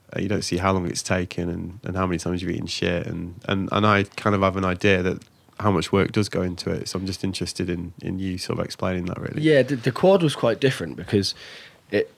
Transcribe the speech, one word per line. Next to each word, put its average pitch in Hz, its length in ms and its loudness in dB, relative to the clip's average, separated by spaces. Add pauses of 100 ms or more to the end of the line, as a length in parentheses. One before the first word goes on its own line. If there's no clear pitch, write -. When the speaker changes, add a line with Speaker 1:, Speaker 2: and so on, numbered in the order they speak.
(180)
Speaker 1:
you 95 100 -2
don't 98 160 -2
see 87 140 -2
how 95 160 2
long 90 140 0
it's - 140 -4
taken 90 480 -2
and, 87 340 -6
and 90 120 -6
how 92 100 0
many 87 140 -2
times 87 240 -2
you've 87 80 -2
eaten 82 160 -4
shit. 87 400 -2
And, 85 380 -8
and, 98 260 0
and 104 160 2
I 101 160 4
kind - 320 0
of 95 80 2
have 95 140 2
an 95 80 0
idea 92 360 4
that 87 220 -2 (360)
how 104 120 2
much 82 200 0
work 98 200 4
does 104 180 0
go 92 140 0
into 90 260 -4
it. - 200 -4
So 92 100 -4
I'm 95 80 -4
just 98 160 -4
interested 92 460 -4
in, 87 320 -4
in 90 180 -4
you 95 180 -4
sort - 220 -4
of 90 60 -2
explaining 92 400 -4
that, 87 140 -6
really. - 220 -4
Speaker 2:
Yeah, 151 220 6
the, 135 120 -2
the 123 160 0
quad 185 300 6
was 151 140 2
quite 117 240 0
different 85 380 0
because 95 360 0 (580)
it, 101 260 2